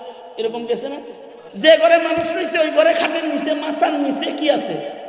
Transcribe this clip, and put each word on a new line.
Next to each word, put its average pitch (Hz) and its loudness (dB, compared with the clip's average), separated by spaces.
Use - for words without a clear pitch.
এরকম 226 -4
গেছে 240 -4
না? 285 -8
যে 302 6
ঘরে 339 6
মানুষ 330 0
রয়েছে 349 -4
ওই 311 2
ঘরে 320 4
খাটের 320 -2
নিচে, 294 -2
মাচার 302 0
নিচে 285 -2
কি 302 0
আছে? - -2